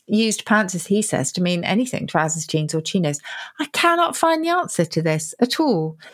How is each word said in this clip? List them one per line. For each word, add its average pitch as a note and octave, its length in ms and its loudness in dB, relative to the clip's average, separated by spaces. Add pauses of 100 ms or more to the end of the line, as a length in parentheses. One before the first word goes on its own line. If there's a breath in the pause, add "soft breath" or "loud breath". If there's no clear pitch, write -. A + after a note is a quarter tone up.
used G#3+ 360 2
pants, G#3 280 2
as E3+ 140 -6
he G#3 140 4
says, - 320 -2
to F3+ 80 -2
mean F3 240 0
anything, A#3 420 0
trousers, D#3+ 400 0
jeans D#3 260 -2
or D#3+ 60 0
chinos. D#3 400 -2 (400 loud breath)
I D4+ 140 -2
cannot E4+ 420 2
find E4 260 2
the D#4+ 60 -2
answer E4+ 380 0
to D#3+ 160 -2
this D#3 400 -2
at B3 180 0
all. E3 380 0 (160 loud breath)